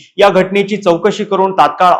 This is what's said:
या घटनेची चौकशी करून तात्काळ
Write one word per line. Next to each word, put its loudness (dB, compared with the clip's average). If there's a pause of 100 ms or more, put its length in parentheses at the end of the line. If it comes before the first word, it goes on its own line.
(160)
या 4
घटनेची 0
चौकशी -2
करून -2
तात्काळ 2